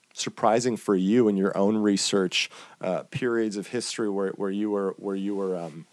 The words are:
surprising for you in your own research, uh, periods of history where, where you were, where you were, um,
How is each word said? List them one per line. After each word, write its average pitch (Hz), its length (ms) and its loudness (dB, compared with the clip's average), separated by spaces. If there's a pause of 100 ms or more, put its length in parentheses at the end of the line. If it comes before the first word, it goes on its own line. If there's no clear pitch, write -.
(120)
surprising 117 640 0
for 104 200 2
you 107 340 4
in 101 80 2
your 95 200 2
own 101 200 2
research, 101 720 2 (320)
uh, 90 220 -4
periods 113 520 -2
of 101 120 -6
history 117 420 -4
where, 98 220 -2
where 101 180 -4
you 104 200 -2
were, 98 280 0
where 98 180 -6
you 98 180 -4
were, 95 220 -2
um, 82 380 -10